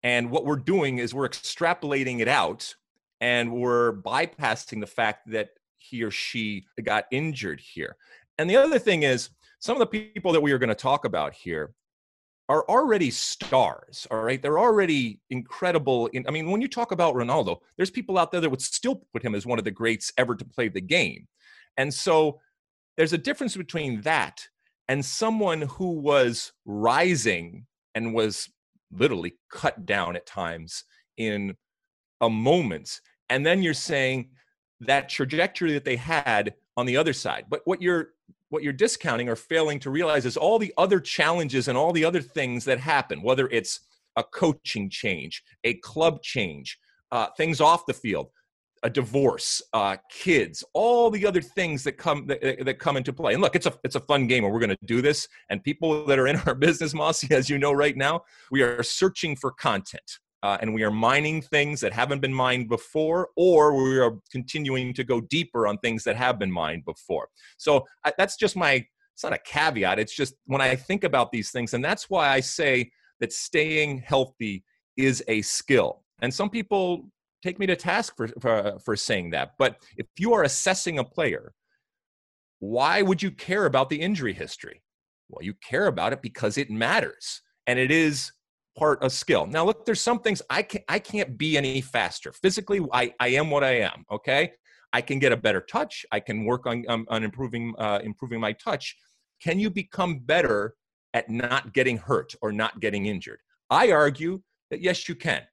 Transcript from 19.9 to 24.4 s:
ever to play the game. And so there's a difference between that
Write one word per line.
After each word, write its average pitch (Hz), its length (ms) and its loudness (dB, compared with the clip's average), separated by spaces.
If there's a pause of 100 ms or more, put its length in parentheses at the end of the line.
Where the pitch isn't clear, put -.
ever 120 160 2
to 131 100 -10
play 120 240 -4
the 92 140 -6
game. 92 440 0 (520)
And 139 140 0
so 156 480 2 (580)
there's 160 160 2
a 160 40 0
difference 262 380 -4
between 143 460 -6
that 143 440 -2 (420)